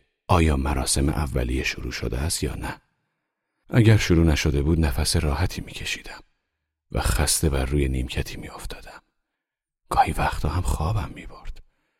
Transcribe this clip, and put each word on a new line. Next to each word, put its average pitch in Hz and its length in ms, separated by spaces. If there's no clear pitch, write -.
آیا 80 280
مراسم 67 520
اولیه 64 560
شروع - 280
شده 60 260
است 80 240
یا - 120
نه. - 260
اگر 110 280
شروع 82 300
نشده 71 360
بود، 80 180
نفس 76 360
راحتی 76 440
می‌کشیدم - 600
و 53 80
خسته - 480
بر 67 160
روی 69 240
نیمکتی 65 480
می‌افتادم. - 640
گاهی - 240
وقتا - 360
هم 87 140
خوابم 80 520
می‌برد - 480